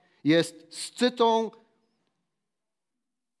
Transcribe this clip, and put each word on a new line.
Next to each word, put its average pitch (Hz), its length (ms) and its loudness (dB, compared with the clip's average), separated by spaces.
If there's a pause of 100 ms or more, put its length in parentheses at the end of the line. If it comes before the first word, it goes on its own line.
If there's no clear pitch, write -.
(240)
jest 160 460 0
Scytą, 226 840 -2 (1900)